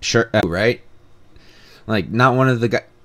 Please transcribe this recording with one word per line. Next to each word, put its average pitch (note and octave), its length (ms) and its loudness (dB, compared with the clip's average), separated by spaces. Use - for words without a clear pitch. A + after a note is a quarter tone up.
Sher-, - 320 0
uh, G#2+ 100 2
right? F#2+ 380 -2
Like, G#2 220 -2
not B2 260 2
one C3 140 2
of A#2+ 100 0
the A#2 80 0
guy. G#2+ 160 -4